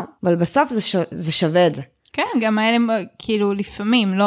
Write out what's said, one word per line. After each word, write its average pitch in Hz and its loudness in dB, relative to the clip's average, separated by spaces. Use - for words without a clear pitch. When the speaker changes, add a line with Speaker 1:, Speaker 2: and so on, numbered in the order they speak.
Speaker 1:
אבל 175 4
בסוף 170 0
זה 220 -2
ש-, - -4
זה 160 -4
שווה 175 2
את 151 0
זה. 135 -8
Speaker 2:
כן, 302 -2
גם 220 0
האלה, 226 2
כאילו, 208 0
לפעמים, 208 0
לא 196 0